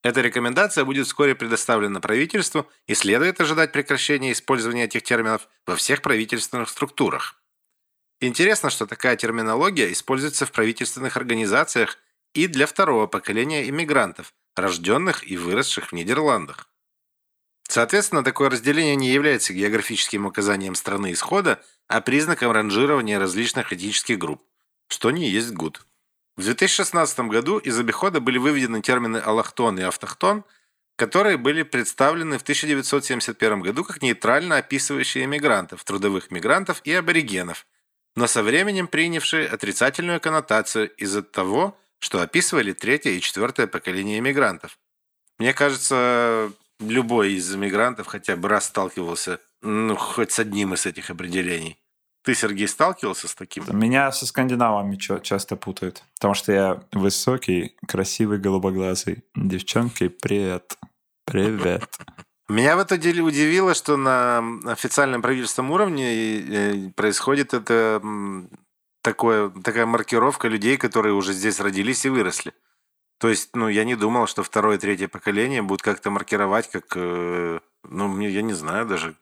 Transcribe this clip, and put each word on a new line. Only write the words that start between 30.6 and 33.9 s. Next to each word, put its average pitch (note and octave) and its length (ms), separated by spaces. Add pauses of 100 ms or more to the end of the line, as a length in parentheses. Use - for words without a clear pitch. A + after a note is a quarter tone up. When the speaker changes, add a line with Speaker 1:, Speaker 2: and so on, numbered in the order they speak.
Speaker 1:
которые F#3 420
были D3 260
представлены D3 720
в - 60
тысяча D3+ 240
девятьсот C#3 360
семьдесят - 340
первом G#2+ 240
году A2 220
как - 180